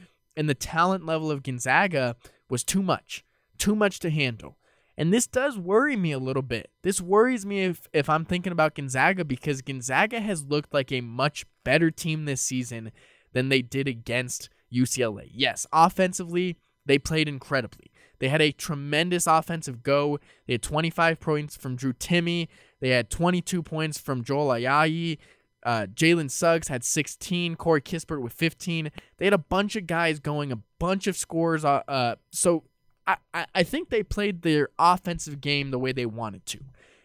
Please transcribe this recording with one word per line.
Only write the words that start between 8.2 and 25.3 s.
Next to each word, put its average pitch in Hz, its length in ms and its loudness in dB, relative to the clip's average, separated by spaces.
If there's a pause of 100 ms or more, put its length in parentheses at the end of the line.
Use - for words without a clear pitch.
thinking 180 280 -4
about 160 220 2
Gonzaga, 147 520 0
because 135 340 -4
Gonzaga 135 600 -2
has 190 260 -4
looked 147 260 -2
like 139 180 0
a 131 120 -2
much 123 420 -4 (200)
better 160 260 4
team 156 340 -4
this 139 160 -4
season 120 520 -4 (420)
than 131 160 2
they 135 100 6
did 135 260 -4
against 123 640 -6 (220)
U 123 160 2
C - 160 -2
L 107 160 -2
A. - 120 -16
Yes, 120 400 -2
offensively, 180 840 2 (300)
they 143 120 4
played 156 300 0
incredibly. 135 600 -6 (280)
They 135 120 0
had 156 100 2
a 151 120 6
tremendous 151 720 -2
offensive 160 560 0
go. 147 360 2 (280)
They 123 80 0
had 117 80 -2
twenty-five 165 580 0
points 151 340 -2
from 127 220 -8
Drew 131 160 -2
Timme. 170 560 0 (320)
They 135 80 0
had 123 220 2
twenty-two 175 520 0
points 156 360 -4
from 131 260 -4
Joel 143 240 0
Ayayi. 156 680 2 (440)